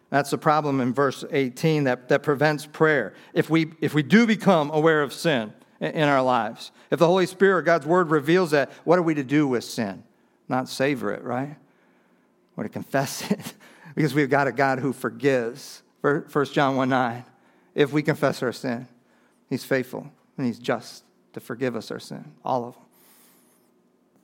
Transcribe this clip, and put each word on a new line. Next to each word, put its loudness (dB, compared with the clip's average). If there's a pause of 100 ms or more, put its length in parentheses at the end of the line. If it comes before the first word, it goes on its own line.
That's -2
the -2
problem 0
in -2
verse 0
eighteen 0
that, -2
that 2
prevents 0
prayer. 0 (200)
If 0
we, 2
if -2
we 2
do 6
become 2
aware 4
of -4
sin -2 (280)
i-, -4
in 0
our 4
lives, -2 (200)
if 0
the 8
Holy 4
Spirit 2
or 0
God's 2
Word 2
reveals 2
that, 2 (140)
what 4
are 0
we 0
to -2
do 2
with -2
sin? -8 (440)
Not -4
savor -2
it, -10
right? -6 (1000)
We're -8
to -10
confess -6
<laughs> -
it, -4 (400)
because 0
we've 2
got 2
a -2
God 0
who -2
forgives. -4 (180)
Fir-, 0
First -2
John 2
one 0
nine, -2 (500)
if 2
we 0
confess -2
our -2
sin, -8 (600)
he's -6
faithful -4 (280)
and -4
he's -4
just -8 (300)
to -12
forgive -6
us -12
our -10
sin, -18 (120)
all -2
of -14
them. -20 (1400)